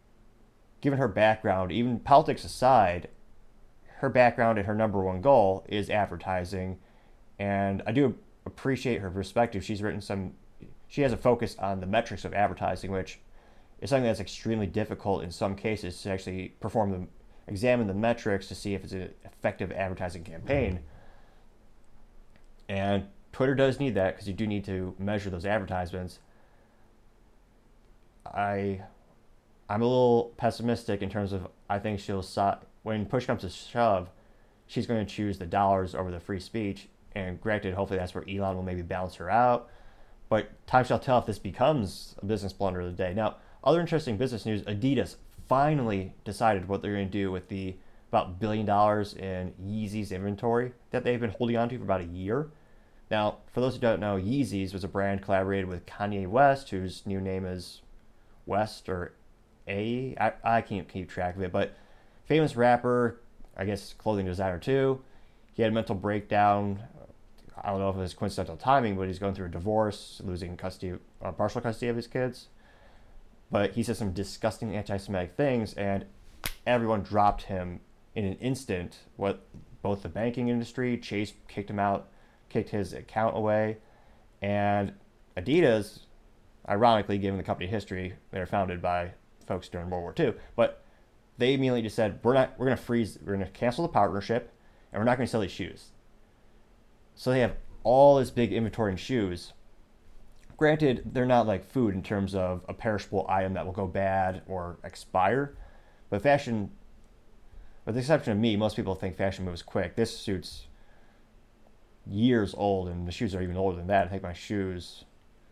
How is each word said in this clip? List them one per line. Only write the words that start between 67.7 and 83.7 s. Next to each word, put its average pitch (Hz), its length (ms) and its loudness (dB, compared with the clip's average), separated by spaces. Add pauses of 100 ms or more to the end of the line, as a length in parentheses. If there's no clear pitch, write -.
know 98 100 0
if 95 60 0
it 95 40 -4
was 92 140 -4
coincidental 87 440 -6
timing, 123 400 2
but 95 100 -2
he's 90 100 -6
going 98 160 -2
through 95 140 -8
a - 20 -8
divorce, 104 720 -2
losing 90 340 -6
custody, 90 420 -8 (240)
uh, 95 80 -6
partial 107 300 -2
custody 120 280 -4
of 117 60 -2
his 117 100 -6
kids. - 440 -4 (1000)
But 101 220 2
he 151 100 -2
said 113 160 -2
some 101 140 -2
disgusting 101 640 -4
anti-Semitic 98 600 -4
things, 127 380 0
and 98 320 -2 (600)
everyone 113 340 2
dropped 104 420 2
him 90 360 -6 (340)
in 107 120 -2
an 95 100 -2
instant. 104 640 -4 (160)
What, 98 320 -2 (340)
both 101 220 -2
the 101 60 -8
banking 120 400 -2
industry, 120 500 -2
Chase 104 340 -4 (140)
kicked 101 240 -8
him 104 80 -2
out, 101 300 0 (400)
kicked 110 200 -2
his 101 240 -2
account - 420 -2
away, 107 420 2 (640)